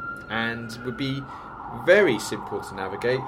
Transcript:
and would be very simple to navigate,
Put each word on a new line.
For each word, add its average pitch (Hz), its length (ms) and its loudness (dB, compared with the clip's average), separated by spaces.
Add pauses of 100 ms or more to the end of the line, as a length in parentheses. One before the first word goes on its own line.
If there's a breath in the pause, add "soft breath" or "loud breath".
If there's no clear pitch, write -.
(280)
and 117 560 -2
would 123 120 -4
be 135 260 -2 (640 loud breath)
very 175 320 8
simple 101 420 -4
to - 140 -10
navigate, 101 540 0